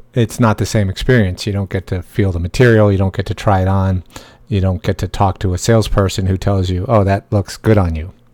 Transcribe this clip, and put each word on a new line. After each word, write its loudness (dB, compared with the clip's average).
it's 0
not 2
the -2
same 0
experience. 0
You -2
don't -4
get -6
to -6
feel -2
the -4
material. 4
You 2
don't 0
get -4
to -6
try 0
it 0
on. 0
You -2
don't 0
get -4
to -4
talk -2
to -2
a -2
salesperson 0
who 0
tells -2
you, -4
"Oh, 2
that 0
looks -2
good 2
on 0
you." -10